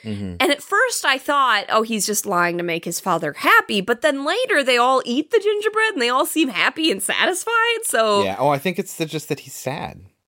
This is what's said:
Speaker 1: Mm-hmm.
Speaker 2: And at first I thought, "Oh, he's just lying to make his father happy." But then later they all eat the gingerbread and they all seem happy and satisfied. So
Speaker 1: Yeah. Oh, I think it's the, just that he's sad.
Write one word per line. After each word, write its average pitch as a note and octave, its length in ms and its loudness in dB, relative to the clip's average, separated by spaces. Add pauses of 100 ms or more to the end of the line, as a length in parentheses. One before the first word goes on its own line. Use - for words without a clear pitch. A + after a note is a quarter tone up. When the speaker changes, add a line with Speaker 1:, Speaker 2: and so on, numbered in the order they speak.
Speaker 1:
Mm-hmm. G2+ 380 -6
Speaker 2:
And - 100 4
at - 140 -2
first A#4 400 0
I C#4 120 2
thought, C4+ 520 0
"Oh, A3 140 2
he's A3 240 -2
just G#3 200 -2
lying F3 320 0
to E3+ 60 -4
make E3 200 -4
his E3+ 140 -6
father D#3+ 360 -2
happy." C4+ 460 4
But A#3 220 -2
then C#4 220 0
later F#4+ 400 0
they B3 140 2
all B3+ 260 4
eat A#3+ 260 -2
the A4+ 100 4
gingerbread G#4+ 520 0
and D4+ 100 -2
they A#3 60 2
all C4 180 2
seem A#3+ 220 0
happy A3+ 420 0
and G3 100 -2
satisfied. A4+ 840 0
So G#3+ 400 2
Speaker 1:
Yeah. F#3+ 160 -2
Oh, C#3 80 2
I C#3+ 100 2
think F#3 220 -4
it's - 160 -8
the, D#3+ 100 -4
just D3+ 220 -8
that C#3+ 120 -4
he's - 140 -18
sad. C3 460 -8 (280)